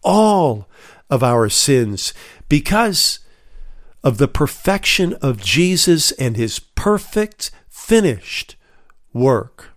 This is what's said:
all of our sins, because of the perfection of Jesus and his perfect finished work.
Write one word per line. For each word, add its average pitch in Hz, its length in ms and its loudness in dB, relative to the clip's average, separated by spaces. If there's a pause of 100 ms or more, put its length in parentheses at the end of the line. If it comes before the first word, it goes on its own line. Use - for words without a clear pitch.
all 185 640 0 (400)
of 139 140 2
our 120 260 4
sins, 113 640 0 (360)
because 185 720 0 (840)
of 120 160 0
the 139 80 4
perfection - 880 -2
of 123 260 -4
Jesus 165 720 2
and 120 240 -4
his 113 220 -4
perfect - 960 -4 (160)
finished - 880 -2 (560)
work. 120 640 -2